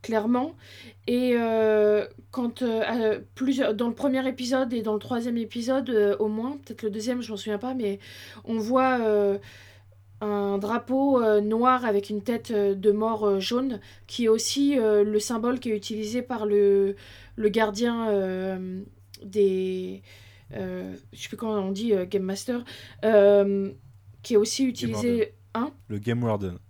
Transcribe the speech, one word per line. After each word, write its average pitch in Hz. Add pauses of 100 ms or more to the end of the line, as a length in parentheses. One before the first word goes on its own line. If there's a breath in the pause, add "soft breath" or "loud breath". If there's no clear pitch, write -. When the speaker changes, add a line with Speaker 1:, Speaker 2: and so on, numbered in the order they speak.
Speaker 1:
Clairement. 247 (540 loud breath)
Et, 247
euh, 220 (240)
quand, 240
euh, 226
euh, 226 (140)
plusieurs, 254
dans 233
le 233
premier 262
épisode 254
et 226
dans 214
le 208
troisième 233
épisode, 240
euh, 208
au 214
moins, 233
peut-être -
le 214
deuxième, 233
je 220
m'en 208
souviens 208
pas, 254
mais 202 (460 loud breath)
on 226
voit, 254
euh, 208 (840 loud breath)
un 202
drapeau, 247
euh, 214
noir 240
avec 202
une 208
tête, 233
euh, 202
de 202
mort, 214
euh, 196
jaune, 247 (260 loud breath)
qui 240
est -
aussi, 269
euh, 214
le 208
symbole 240
qui 240
est 208
utilisé 214
par 226
le, 202 (400 loud breath)
le 214
gardien, 226
euh, 185 (420)
des, 185 (520 loud breath)
euh, 185 (180)
je -
sais -
plus 214
comment 220
on 196
dit, 214
euh, 180
Game 190
Master, 220 (400 loud breath)
euh, 202 (500)
qui 247
est -
aussi 233
Speaker 2:
Game 254
Speaker 1:
utilisé, 233
Speaker 2:
Warden. 220 (220)
Speaker 1:
hein ? 254 (180)
Speaker 2:
Le 107
Game 117
Warden 101 (120)